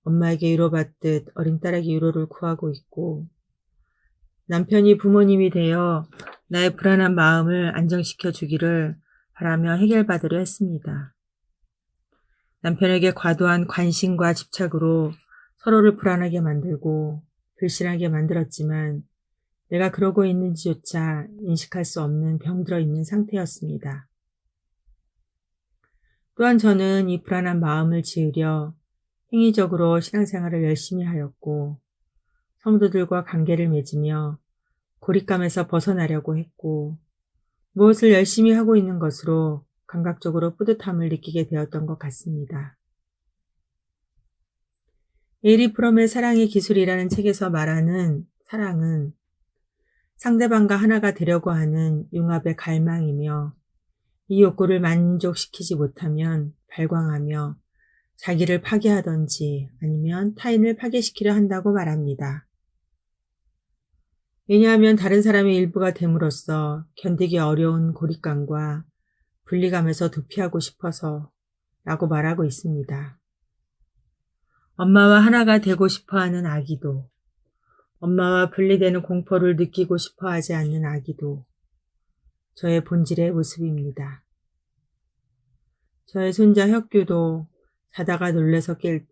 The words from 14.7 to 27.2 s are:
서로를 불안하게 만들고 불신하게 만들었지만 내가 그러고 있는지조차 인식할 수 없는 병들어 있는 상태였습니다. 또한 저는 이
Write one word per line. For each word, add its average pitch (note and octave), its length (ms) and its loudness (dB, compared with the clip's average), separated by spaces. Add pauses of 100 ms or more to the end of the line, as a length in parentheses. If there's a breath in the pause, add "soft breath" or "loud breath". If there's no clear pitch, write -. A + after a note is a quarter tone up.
서로를 G#3+ 320 6
불안하게 F3 460 -2
만들고 D3+ 840 -4 (360)
불신하게 F3 500 -4
만들었지만 D#3 960 -2 (680)
내가 F#3 160 2
그러고 F#3+ 340 0
있는지조차 E3 1040 -4 (160)
인식할 F3 420 -4
수 E3 200 -6
없는 D#3 340 -2
병들어 F3 420 -4
있는 D#3 240 -2
상태였습니다. D#3 1040 -6 (2250)
또한 A#3+ 240 2
저는 F#3+ 500 2
이 F3+ 140 -4